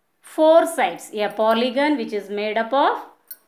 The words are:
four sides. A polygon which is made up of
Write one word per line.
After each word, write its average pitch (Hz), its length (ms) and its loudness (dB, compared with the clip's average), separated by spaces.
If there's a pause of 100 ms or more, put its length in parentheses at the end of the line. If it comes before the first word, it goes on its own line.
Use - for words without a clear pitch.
(200)
four 320 460 4
sides. 214 480 -4
A 208 160 -4
polygon 240 640 0
which 226 160 -8
is 196 160 -8
made 208 300 -4
up 226 160 -4
of 339 320 0 (420)